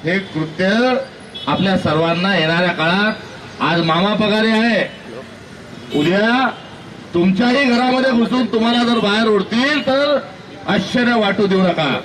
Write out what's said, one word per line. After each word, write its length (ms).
हे 160
कृत्य 720
आपल्या 300
सर्वांना 600
येणाऱ्या 340
काळात, 420
आज 200
मामा 320
पगारी 340
आहे, 360
उद्या 500
तुमच्याही 520
घरामध्ये 460
घुसून 340
तुम्हाला 380
जर 160
बाहेर 280
ओढतील 600
तर 300
आश्चर्य 460
वाटू 340
देऊ 140
नका. 440